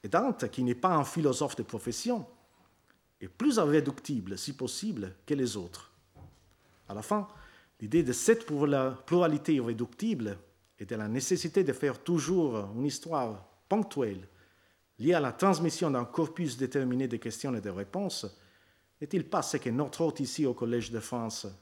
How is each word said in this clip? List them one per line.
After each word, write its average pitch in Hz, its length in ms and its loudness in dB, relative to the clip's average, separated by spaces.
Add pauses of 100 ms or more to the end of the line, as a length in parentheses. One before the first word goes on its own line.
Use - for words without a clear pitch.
Et 101 60 -8
Dante, 196 420 2
qui 127 140 -2
n'est 123 100 2
pas 185 200 2
un 147 100 4
philosophe 143 520 0
de 117 60 -6
profession, 139 640 -4 (920)
est 92 80 -12
plus 254 280 2
irréductible, 139 800 2
si - 160 -8
possible, 120 640 -6 (100)
que 151 100 0
les 123 220 0
autres. 90 360 -10 (960)
À 101 60 -10
la 107 80 -6
fin, 202 260 -2 (520)
l'idée 127 220 2
de 123 100 2
cette 226 320 4
pluralité 147 1080 2
irréductible 117 840 -2 (420)
et 104 60 -10
de 92 100 -6
la 107 140 -4
nécessité 160 560 0
de 139 80 2
faire 131 300 -2
toujours 147 760 2
une 131 100 0
histoire 131 580 -4 (240)
ponctuelle 131 600 0 (720)
liée 156 160 4
à 160 60 4
la 127 120 0
transmission 170 580 2
d'un 123 140 2
corpus 156 520 -2
déterminé 131 520 0
de 117 80 -2
questions 123 380 -6
et 107 60 -4
de 98 100 -6
réponses 98 560 -6 (720)
n'est-il 160 280 -2
pas 175 140 2
ce - 140 -2
que 127 140 -2
notre 135 320 0
hôte 151 180 0
ici 139 260 0
au 123 80 2
Collège 117 360 -2
de 113 100 -4
France 113 460 -6 (160)